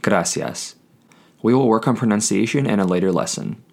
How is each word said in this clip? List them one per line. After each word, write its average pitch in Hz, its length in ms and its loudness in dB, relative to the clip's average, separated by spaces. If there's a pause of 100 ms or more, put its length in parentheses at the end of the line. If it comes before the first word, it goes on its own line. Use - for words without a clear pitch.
gracias. - 720 -2 (640)
We 113 120 2
will 131 140 4
work 110 200 2
on 127 80 2
pronunciation 107 680 0
in 104 140 0
a 98 60 2
later 90 260 0
lesson. - 600 -4